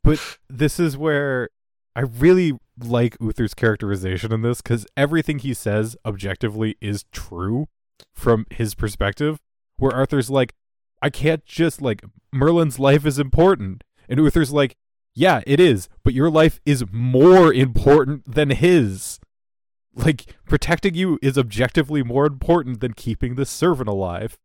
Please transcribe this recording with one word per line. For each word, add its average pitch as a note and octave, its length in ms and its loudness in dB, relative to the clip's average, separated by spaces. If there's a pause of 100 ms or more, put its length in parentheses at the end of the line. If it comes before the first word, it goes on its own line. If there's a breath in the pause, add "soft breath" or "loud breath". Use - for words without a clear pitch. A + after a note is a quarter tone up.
But - 340 0 (100)
this C#3 320 -2
is D3+ 180 0
where C#3+ 500 -2 (480)
I B2 60 -6
really D3 560 2 (200)
like A#2+ 420 -2
Uther's A2 340 -4
characterization G2+ 760 -2
in A2 100 -4
this, A#2+ 180 -4
'cause A#2 260 -4 (100)
everything D3 420 -2
he B2+ 160 -6
says A2 500 -4
objectively G#2 760 -6
is G#2 320 -8
true G#2 560 -8 (460)
from A2+ 360 0
his A2 240 -6
perspective, A2 640 -4 (380)
where C3+ 180 0
Arthur's C3 360 -2
like, C3 240 -2 (480)
"I - 80 -2
can't D#3 340 -2
just, - 380 -4
like, A2+ 220 -6 (280)
Merlin's C#3+ 460 2
life C#3 280 4
is C#3 120 -2
important." C#3 640 2 (260)
And B2+ 120 -2
Uther's D3+ 320 2
like, C#3+ 240 0 (380)
"Yeah, D3 320 2
it C#3 140 2
is, B2 280 4 (160)
but C3 100 0
your D3 160 2
life D#3 340 4
is C3 260 0
more C3 640 6
important C3+ 840 2
than D3+ 160 2
his. B2+ 680 0 (760)
Like, - 420 -4 (100)
protecting E3 480 -2
you F3 260 -2
is C3+ 160 0
objectively C3 680 -2
more B2 220 0
important C#3 560 -2
than A#2+ 140 -6
keeping A#2+ 400 -6
the C3+ 100 -4
servant C3 460 -2
alive." F#2+ 540 -6